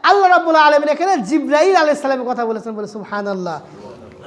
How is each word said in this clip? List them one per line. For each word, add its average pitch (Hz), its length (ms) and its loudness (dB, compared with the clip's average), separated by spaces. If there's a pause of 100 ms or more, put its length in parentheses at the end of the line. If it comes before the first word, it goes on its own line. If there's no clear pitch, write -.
আল্লাহ 381 260 4
রাব্বুল 339 260 2
আলামিন 294 340 4
এখানে 330 280 0
জিবরাইল 294 580 0
আলাইহিস 302 260 2
সালামের 262 260 -4
কথা 240 180 -4
বলেছেন, 220 300 -8
বলে 208 120 -10
সুবহানাল্লাহ। 202 720 -8 (680)